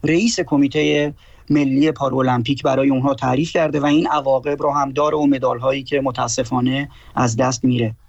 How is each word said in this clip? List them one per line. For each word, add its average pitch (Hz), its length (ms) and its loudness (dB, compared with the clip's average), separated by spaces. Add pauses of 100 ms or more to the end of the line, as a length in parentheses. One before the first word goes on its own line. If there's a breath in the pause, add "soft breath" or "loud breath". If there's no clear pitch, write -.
رئیس 180 360 0
کمیتهٔ 147 720 0 (360 soft breath)
ملی 147 420 2
پارالمپیک 131 680 0
برای 139 280 2
اونها 135 240 0
تعریف 147 380 -2
کرده 151 280 0
و 139 40 -2
این 147 220 2
عواقب 139 560 0
رو 147 100 0
هم 139 200 -2
داره 151 240 0
و 151 100 2
مدال‌هایی 131 560 0
که 139 180 -2
متاسفانه 127 880 -2 (260 soft breath)
از 117 220 0
دست 127 280 -2
میره. 120 300 0 (140)